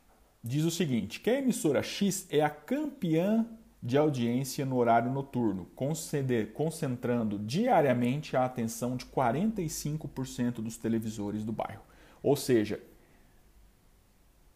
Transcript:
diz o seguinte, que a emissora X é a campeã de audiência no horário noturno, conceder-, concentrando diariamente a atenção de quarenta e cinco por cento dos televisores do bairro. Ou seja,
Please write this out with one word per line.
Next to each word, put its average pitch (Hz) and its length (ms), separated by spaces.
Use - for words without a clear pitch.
diz 139 220
o 170 60
seguinte, 131 500
que 208 100
a 262 80
emissora 165 420
X - 480
é 147 120
a 147 100
campeã 220 960
de 120 160
audiência 131 720
no 131 100
horário 117 360
noturno, 117 540
conceder-, 131 760
concentrando 120 880
diariamente 139 960
a 127 80
atenção 123 520
de 123 100
quarenta 170 560
e 156 80
cinco 151 380
por 131 180
cento 120 340
dos 113 160
televisores 107 680
do 113 80
bairro. - 320
Ou 135 140
seja, 113 480